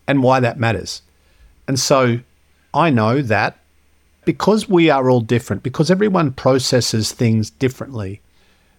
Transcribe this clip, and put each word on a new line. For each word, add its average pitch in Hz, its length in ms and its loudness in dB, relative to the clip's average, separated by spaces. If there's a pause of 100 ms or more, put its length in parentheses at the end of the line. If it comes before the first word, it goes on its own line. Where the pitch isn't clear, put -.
and 139 160 0
why 127 160 4
that 123 220 -2
matters. 104 420 -4 (640)
And 131 140 -4
so 123 400 2 (540)
I 160 160 2
know 120 320 0
that 107 360 -2 (680)
because 208 420 0
we 170 220 4
are 135 180 2
all 127 120 4
different, 117 420 -2
because 147 280 -2
everyone 185 420 0
processes 127 800 0
things 113 360 0
differently, 113 720 -8 (580)